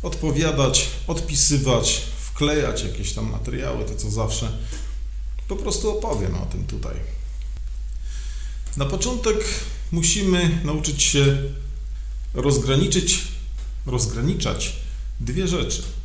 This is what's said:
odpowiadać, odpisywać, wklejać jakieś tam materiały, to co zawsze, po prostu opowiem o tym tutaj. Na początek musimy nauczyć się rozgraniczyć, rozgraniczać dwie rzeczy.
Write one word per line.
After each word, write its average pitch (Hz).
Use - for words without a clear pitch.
odpowiadać, 147
odpisywać, 139
wklejać 151
jakieś -
tam 110
materiały, 123
to 104
co 110
zawsze, 110
po 196
prostu 202
opowiem 220
o -
tym 95
tutaj. -
Na 139
początek 226
musimy 175
nauczyć 151
się 139
rozgraniczyć, 139
rozgraniczać 117
dwie 156
rzeczy. -